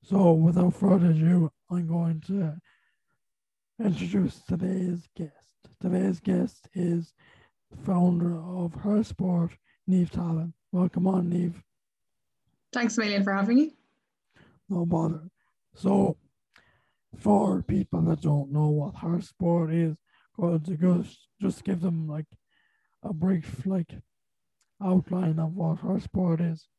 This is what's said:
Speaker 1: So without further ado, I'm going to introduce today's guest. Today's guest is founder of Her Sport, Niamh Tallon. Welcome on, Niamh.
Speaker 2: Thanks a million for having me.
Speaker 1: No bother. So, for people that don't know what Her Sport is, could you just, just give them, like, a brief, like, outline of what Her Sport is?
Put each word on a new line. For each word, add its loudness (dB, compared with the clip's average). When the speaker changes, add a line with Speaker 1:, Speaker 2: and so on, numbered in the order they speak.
Speaker 1:
So 6
without 4
further 4
ado, 4
I'm -4
going -2
to -4
introduce -2
today's -4
guest. -10
Today's -2
guest -2
is -2
founder 2
of -8
Her 0
Sport, -2
Niamh 2
Tallon. -4
Welcome 0
on, 0
Niamh. -4
Speaker 2:
Thanks -2
a 0
million 0
for 0
having 2
me. 4
Speaker 1:
No -2
bother. -2
So, 2
for 2
people 0
that 2
don't 0
know 2
what -2
Her -2
Sport -2
is, 0
could -2
you -4
just, 0
just -4
give -2
them, -2
like, -8
a -8
brief, -2
like, -2
outline 0
of -4
what -2
Her -2
Sport -2
is? -4